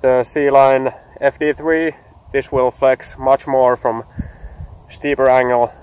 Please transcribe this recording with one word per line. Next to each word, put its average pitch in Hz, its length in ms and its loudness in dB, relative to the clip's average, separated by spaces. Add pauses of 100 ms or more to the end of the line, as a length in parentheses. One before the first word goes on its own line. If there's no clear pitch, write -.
the 127 220 2
C-Line 135 680 2 (260)
F 139 200 -2
D 151 140 -2
three. 160 380 -4 (400)
This 135 200 -6
will 127 200 0
flex - 460 -2
much 135 300 0
more 131 280 2
from 117 280 -4 (840)
steeper 139 400 -2
angle. 123 540 2